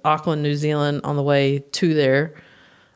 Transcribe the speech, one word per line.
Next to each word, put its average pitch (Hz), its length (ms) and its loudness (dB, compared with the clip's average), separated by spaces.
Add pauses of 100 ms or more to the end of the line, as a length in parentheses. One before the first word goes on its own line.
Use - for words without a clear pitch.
Auckland, 151 380 0
New 147 120 0
Zealand 147 500 -2
on 147 120 -2
the 143 60 0
way 139 360 2 (140)
to 165 220 0
there. 143 380 2 (640)